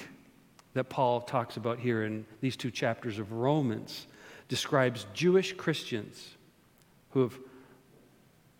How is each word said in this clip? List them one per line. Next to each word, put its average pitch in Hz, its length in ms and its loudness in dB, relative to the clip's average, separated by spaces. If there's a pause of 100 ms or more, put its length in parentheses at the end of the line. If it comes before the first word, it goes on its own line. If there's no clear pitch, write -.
(720)
that 127 120 0
Paul 120 360 2
talks 120 360 -2
about 117 200 -2
here 117 260 0
in 110 220 -4 (160)
these 131 160 -2
two 123 140 -4
chapters 113 480 -2
of 101 120 -6
Romans 123 760 0 (400)
describes 127 680 2
Jewish 180 400 4
Christians - 840 -4 (760)
who 131 100 4
have 120 160 2 (1200)